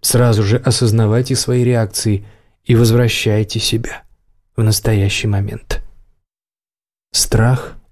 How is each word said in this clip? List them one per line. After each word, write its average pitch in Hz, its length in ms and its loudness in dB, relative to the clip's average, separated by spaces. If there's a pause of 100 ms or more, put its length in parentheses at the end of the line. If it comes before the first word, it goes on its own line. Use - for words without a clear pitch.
Сразу 117 420 2
же 104 140 2
осознавайте 117 800 0
свои 127 260 0
реакции 113 600 -2 (400)
и 123 100 4
возвращайте 113 880 2
себя - 440 -6 (520)
в 117 60 -2
настоящий 104 640 0
момент. 104 560 -4 (1300)
Страх — 120 640 0 (180)